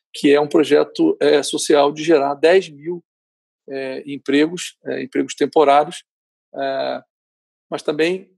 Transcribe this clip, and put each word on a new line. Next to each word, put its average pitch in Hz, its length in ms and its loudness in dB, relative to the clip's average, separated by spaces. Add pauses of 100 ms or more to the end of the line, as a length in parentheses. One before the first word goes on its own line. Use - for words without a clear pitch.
(120)
que 143 200 2
é 147 80 4
um 147 80 -2
projeto, 151 720 2
é, 143 220 2
social 147 500 0
de 151 100 -10
gerar 143 320 2
dez 165 340 2
mil, 160 340 -12 (680)
é, 135 380 -10
empregos, 143 760 -2
é, 135 180 -8
empregos 139 320 -6
temporários, 147 680 2 (500)
é, 135 480 -6 (680)
mas 151 120 -10
também 170 560 -4